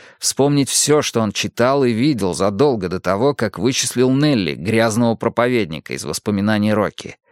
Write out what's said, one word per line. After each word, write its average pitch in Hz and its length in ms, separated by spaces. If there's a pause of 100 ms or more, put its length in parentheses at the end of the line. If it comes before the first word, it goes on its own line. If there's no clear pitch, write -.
(200)
вспомнить 143 480
всё, 147 340
что - 180
он 107 120
читал 131 520
и 123 80
видел 110 420
задолго 98 540
до 87 120
того, 107 340
как - 240
вычислил 123 520
Нелли, 131 440
грязного 110 640
проповедника 104 800
из 67 100
воспоминаний 104 680
Рокки. 101 440 (140)